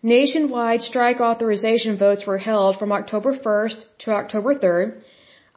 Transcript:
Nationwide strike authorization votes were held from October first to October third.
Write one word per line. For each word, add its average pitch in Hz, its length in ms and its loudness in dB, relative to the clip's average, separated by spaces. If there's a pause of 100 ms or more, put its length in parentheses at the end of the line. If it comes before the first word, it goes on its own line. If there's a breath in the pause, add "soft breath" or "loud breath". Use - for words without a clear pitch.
Nationwide 240 760 2
strike 247 380 0
authorization 226 760 0
votes 202 280 2
were 196 120 -2
held 196 400 0
from 208 140 -4
October 208 400 -2 (160)
first 214 380 -2 (140)
to 226 120 -6
October 214 480 -2
third. 185 440 0 (540 soft breath)